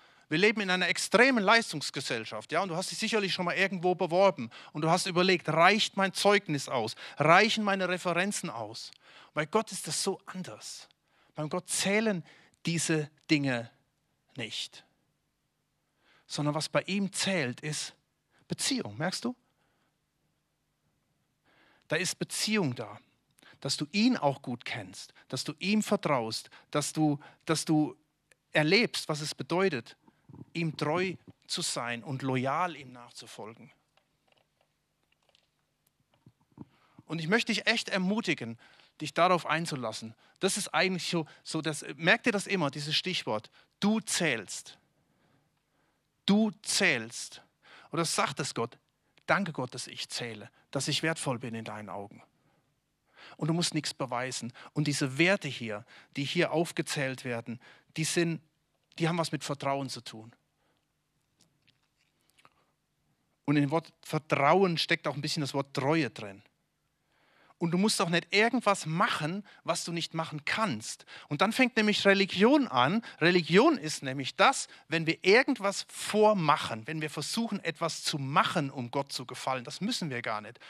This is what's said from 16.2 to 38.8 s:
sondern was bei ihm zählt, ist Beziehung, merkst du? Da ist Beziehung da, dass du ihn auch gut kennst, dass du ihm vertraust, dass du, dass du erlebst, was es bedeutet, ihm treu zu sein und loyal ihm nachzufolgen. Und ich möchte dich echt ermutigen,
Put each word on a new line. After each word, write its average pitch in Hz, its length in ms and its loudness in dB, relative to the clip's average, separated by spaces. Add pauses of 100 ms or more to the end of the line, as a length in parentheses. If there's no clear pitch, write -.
sondern 147 300 -2
was 151 140 -4
bei 147 140 2
ihm 196 280 -2
zählt, 151 500 -2
ist - 320 -8 (540)
Beziehung, 143 500 -4
merkst 170 280 -4
du? 240 100 -4 (2500)
Da 156 100 0
ist 175 220 -2
Beziehung 175 560 0
da, 104 240 -12 (600)
dass - 180 -4
du 151 140 -4
ihn 226 260 4
auch 139 240 0
gut 120 240 -10
kennst, - 480 -12 (140)
dass - 160 -6
du 147 160 -8
ihm 202 240 0
vertraust, 131 680 -2 (220)
dass 147 220 -2
du, 151 260 2 (260)
dass 160 200 0
du 151 300 2 (560)
erlebst, 175 580 2
was 151 120 -4
es 151 140 -8
bedeutet, 165 640 -2 (560)
ihm 165 240 -4
treu 165 380 -2 (320)
zu - 140 -6
sein 120 420 -4
und 135 180 -6
loyal 139 540 0
ihm 135 160 -16
nachzufolgen. 117 800 -16 (3250)
Und 165 140 -6
ich 160 80 -4
möchte 233 240 2
dich 208 160 -2
echt 220 220 0
ermutigen, 185 720 -2 (420)